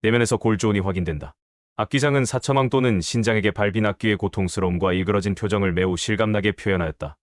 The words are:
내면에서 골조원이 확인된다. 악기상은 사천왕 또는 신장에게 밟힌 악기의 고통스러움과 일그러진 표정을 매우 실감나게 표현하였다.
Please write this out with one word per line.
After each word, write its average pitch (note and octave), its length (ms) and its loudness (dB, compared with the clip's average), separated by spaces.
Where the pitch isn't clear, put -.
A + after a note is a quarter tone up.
내면에서 A#2 340 2
골조원이 G#2+ 440 2
확인된다. E2+ 540 -4
악기상은 C3+ 480 2
사천왕 C3 460 0
또는 B2 300 2
신장에게 G#2+ 500 0
밟힌 G#2 360 0
악기의 G#2 300 0
고통스러움과 F#2 760 -2
일그러진 F#2+ 420 0
표정을 G2 380 -2
매우 F#2 240 0
실감나게 G#2+ 560 0
표현하였다. E2 720 -4